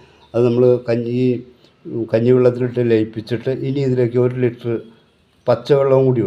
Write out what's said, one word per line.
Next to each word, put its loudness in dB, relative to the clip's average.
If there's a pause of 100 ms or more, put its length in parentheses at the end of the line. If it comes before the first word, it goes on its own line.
(340)
അത് 0
നമ്മൾ 2 (260)
കഞ്ഞി, -2 (880)
കഞ്ഞിവെള്ളത്തിലിട്ട് 2
ലയിപ്പിച്ചിട്ട് -2 (180)
ഇനി -4
ഇതിലേക്ക് 0
ഒരു -2 (100)
ലിറ്റർ -6 (760)
പച്ചവെള്ളവും 2
കൂടി 0